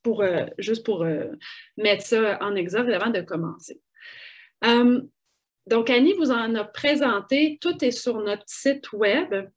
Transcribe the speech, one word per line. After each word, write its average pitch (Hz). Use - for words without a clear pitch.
pour, 208
euh, 175
juste 220
pour, 185
euh, 160
mettre 202
ça 220
en 202
exergue 202
avant 208
de 190
commencer. 165
Euh, 247
donc, 226
Annie 269
vous 320
en 226
a 208
présenté, 285
tout 339
est 240
sur 233
notre 208
site -
web. 208